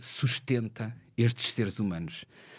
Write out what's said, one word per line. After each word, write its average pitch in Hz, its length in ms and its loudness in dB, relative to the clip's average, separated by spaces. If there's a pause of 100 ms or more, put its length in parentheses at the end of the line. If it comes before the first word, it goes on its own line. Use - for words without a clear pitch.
sustenta 117 960 0 (220)
estes 117 360 4
seres 104 260 0
humanos. 85 440 -2 (360)